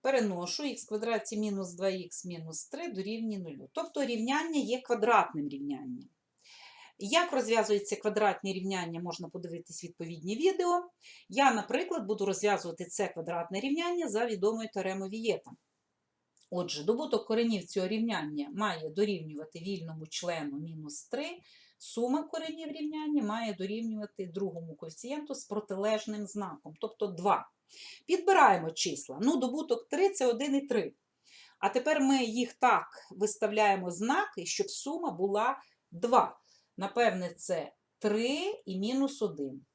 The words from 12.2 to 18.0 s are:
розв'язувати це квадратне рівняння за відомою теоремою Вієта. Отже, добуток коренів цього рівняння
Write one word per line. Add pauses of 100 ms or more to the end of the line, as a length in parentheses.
розв'язувати
це
квадратне
рівняння
за
відомою
теоремою
Вієта. (1000)
Отже,
добуток
коренів
цього
рівняння